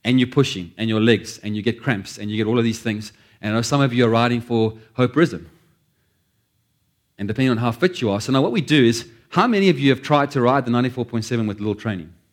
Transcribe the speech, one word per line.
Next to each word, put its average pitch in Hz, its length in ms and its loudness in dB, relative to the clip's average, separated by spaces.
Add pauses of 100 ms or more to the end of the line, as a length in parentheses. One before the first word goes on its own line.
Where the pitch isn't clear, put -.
And 123 160 2
you're 123 80 2
pushing, 101 500 -2
and 113 100 -4
your 110 120 0
legs, 110 380 2
and 107 180 -8
you 107 60 -6
get 113 200 -4
cramps, 101 360 -6
and 104 120 -10
you 107 60 -4
get 107 100 0
all 117 120 0
of 117 60 2
these 113 140 -2
things. 107 340 -8 (340)
And 107 80 -2
I 113 40 0
know 120 40 0
some 143 180 0
of 131 140 2
you 123 100 4
are 117 60 4
riding 120 300 2
for 113 360 -2 (180)
Hope 123 200 0
Risen. 120 340 0 (1700)
And 104 120 -8
depending 131 220 0
on 117 80 2
how 120 120 0
fit 175 300 -2
you 113 100 0
are. 101 100 0
So - 120 -4
now 135 100 4
what 185 80 0
we 233 100 -2
do 143 240 4
is, 117 240 2 (200)
how 190 180 2
many 202 220 2
of 156 100 2
you 139 120 4
have 123 120 0
tried 143 300 2
to 139 80 0
ride 127 240 2
the 120 80 -2
ninety-four 123 320 -2
point 113 200 -6
seven 117 220 -2
with 104 140 -6
little 104 160 -4
training? 92 360 -8 (200)